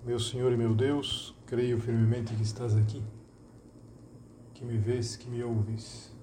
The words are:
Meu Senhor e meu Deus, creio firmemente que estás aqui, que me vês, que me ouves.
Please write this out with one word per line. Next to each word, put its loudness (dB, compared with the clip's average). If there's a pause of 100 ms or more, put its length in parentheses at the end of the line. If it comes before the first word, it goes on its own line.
Meu 0
Senhor 0
e 4
meu 4
Deus, 0 (120)
creio 0
firmemente 2
que 0
estás 0
aqui, 4 (1500)
que -12
me -2
vês, 0
que -14
me -4
ouves. -4